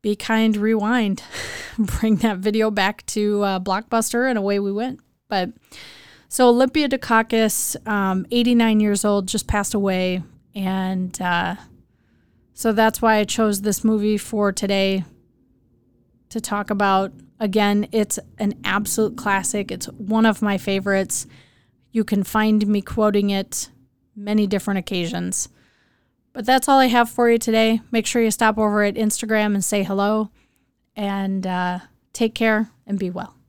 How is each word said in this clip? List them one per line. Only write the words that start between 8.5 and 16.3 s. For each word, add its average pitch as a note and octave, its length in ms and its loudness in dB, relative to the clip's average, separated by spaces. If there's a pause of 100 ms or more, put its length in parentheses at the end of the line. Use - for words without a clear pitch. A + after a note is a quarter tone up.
years G#3 240 0
old, G3+ 240 0
just - 180 -4
passed G3+ 260 -2
away. F#3 500 0 (300)
And, F#3 680 -4
uh, F3 340 -2 (1000)
so A3+ 200 -2
that's A3 280 2
why A3 160 4
I G#3+ 60 2
chose G#3 380 0
this G#3 240 -2
movie G#3+ 320 2
for G3+ 340 -2
today G3 540 0 (1200)
to A3+ 120 -6